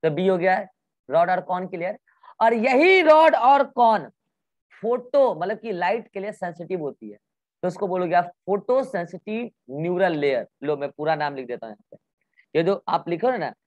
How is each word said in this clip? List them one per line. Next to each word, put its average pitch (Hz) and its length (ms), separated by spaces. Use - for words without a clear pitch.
तो 160 80
बी 175 180
हो 190 100
गया 185 180
है 196 120
रॉड 170 220
और 185 120
कॉन 185 260
की 190 80
लेयर। 180 220
और 226 140
यही 269 480
रॉड 311 340
और 262 300
कॉन 220 400
फोटो, 240 520
मतलब 190 240
कि 220 140
लाइट 185 360
के 196 120
लिए 202 120
सेंसिटिव 175 480
होती 120 300
है, 101 60
तो 180 60
उसको 185 180
बोलोगे 180 280
आप 143 160
फोटो 208 380
सेंसिटिव 208 680
न्यूरल 175 440
लेयर। 139 300
लो, 147 140
मैं 139 140
पूरा 151 240
नाम 147 220
लिख 131 100
देता 117 200
हूँ 107 80
यहाँ - 160
पे, - 680
ये 165 60
जो 190 240
आप 170 200
लिखो 170 240
ना 160 200